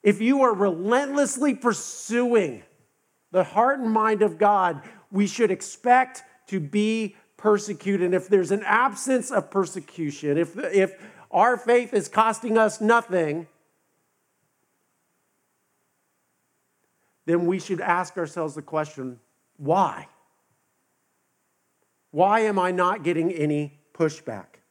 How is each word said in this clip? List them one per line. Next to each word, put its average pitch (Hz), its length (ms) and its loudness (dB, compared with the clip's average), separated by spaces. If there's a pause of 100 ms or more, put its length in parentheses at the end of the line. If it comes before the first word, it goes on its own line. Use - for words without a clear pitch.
If 208 180 2
you 262 220 2
are 240 120 4
relentlessly 247 1000 0
pursuing 220 1080 -2 (680)
the 180 120 2
heart 254 340 0
and 240 140 -4
mind 220 300 2
of 175 160 0
God, 185 440 2 (300)
we 196 120 2
should 202 280 0
expect 247 720 0 (240)
to 196 100 -4
be 208 560 -2 (220)
persecuted. 202 720 0
And 180 60 0
if 185 160 -2
there's 185 220 4
an 202 140 -2
absence 240 680 0
of 208 220 -4
persecution, 151 840 -4
if, 170 220 -2
if 190 420 0 (300)
our 233 260 2
faith 240 380 0
is 190 140 -2
costing 220 500 0
us 214 220 2
nothing, 185 680 0 (3750)
then 175 200 0
we 180 140 -2
should 175 200 -6
ask 175 360 -2
ourselves 160 400 -6
the 156 60 -12
question, 139 580 -8 (380)
"Why? 156 500 -2 (2000)
Why 196 300 2
am 214 180 0
I 185 140 0
not 180 320 0
getting 165 260 0
any 147 480 -4 (160)
pushback?" 135 520 -4 (240)